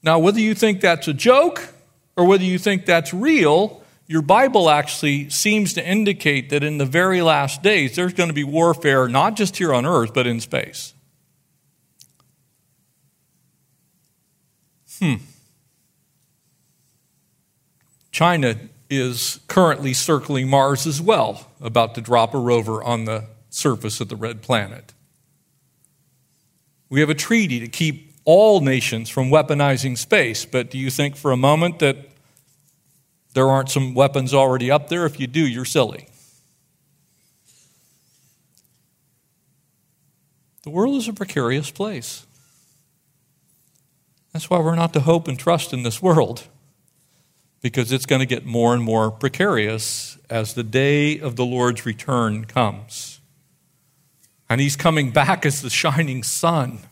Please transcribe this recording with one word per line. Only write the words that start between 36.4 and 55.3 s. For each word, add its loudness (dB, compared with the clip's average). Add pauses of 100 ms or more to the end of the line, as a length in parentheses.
The -16
world -2
is -4
a -8
precarious -4
place. -10 (2000)
That's -12
why 2
we're 0
not 0
to 2
hope 2
and -6
trust -2
in -6
this -6
world, 2 (1160)
because -4
it's -4
gonna 0
get -6
more 2
and 0
more 0
precarious -4 (120)
as -4
the -6
day 0
of -8
the -2
Lord's -2
return -4
comes. -6 (1300)
And 0
he's -2
coming 0
back 2